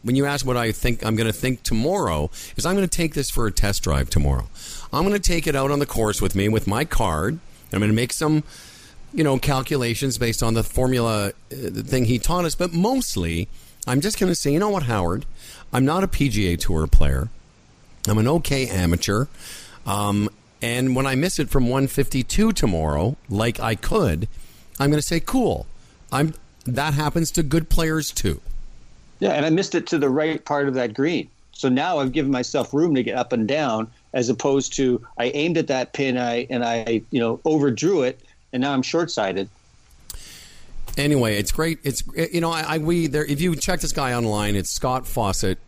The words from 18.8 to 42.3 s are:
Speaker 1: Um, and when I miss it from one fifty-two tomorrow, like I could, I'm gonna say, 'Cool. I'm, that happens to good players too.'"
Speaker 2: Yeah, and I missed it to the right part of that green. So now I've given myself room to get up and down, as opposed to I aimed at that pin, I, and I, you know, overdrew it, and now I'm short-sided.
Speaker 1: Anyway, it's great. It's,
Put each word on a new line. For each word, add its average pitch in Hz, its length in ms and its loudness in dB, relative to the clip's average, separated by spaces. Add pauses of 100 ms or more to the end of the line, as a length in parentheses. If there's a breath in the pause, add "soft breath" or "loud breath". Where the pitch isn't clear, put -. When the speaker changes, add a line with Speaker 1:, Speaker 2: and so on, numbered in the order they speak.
Speaker 1:
Um, 104 440 0 (300)
and 123 360 0
when 135 100 0
I 135 100 0
miss 165 220 0
it 147 120 -2
from 127 200 4
one 135 180 2
fifty-two 143 680 2
tomorrow, 82 600 2 (140)
like 110 300 -2
I 113 160 0
could, 107 520 0 (520 loud breath)
I'm 139 100 2
gonna 151 140 2
say, 170 160 0
'Cool. 220 480 0 (440 soft breath)
I'm, 151 220 0 (320)
that 139 300 -2
happens 156 360 0
to 170 120 2
good 156 260 0
players 160 420 2
too.'" - 300 -2 (800)
Speaker 2:
Yeah, 196 100 2
and 147 140 0
I 160 40 2
missed 185 260 2
it 165 120 0
to 170 100 0
the 143 120 2
right 156 340 0
part 143 240 0
of 131 60 -2
that 120 200 -2
green. 139 360 -2 (240)
So - 160 -2
now 151 300 2
I've 131 120 0
given 139 200 0
myself 127 420 -2
room 156 220 2
to 127 80 2
get 107 120 -2
up 123 160 -2
and 113 160 0
down, 123 400 -2 (260 soft breath)
as 123 140 0
opposed 139 500 0
to 123 240 0 (160 loud breath)
I 120 80 -2
aimed 151 320 0
at 151 100 -2
that 131 260 -2
pin, 131 240 -2
I, 120 320 -2
and 120 160 -2
I, 117 360 -2 (100)
you 135 100 0
know, 117 240 -2
overdrew 151 560 2
it, 127 180 -2 (320 soft breath)
and 127 100 -4
now 143 120 0
I'm 131 80 0
short-sided. 101 640 -2 (1500 loud breath)
Speaker 1:
Anyway, 135 400 2
it's 104 140 -2
great. 160 320 -2
It's, 135 200 -4 (300)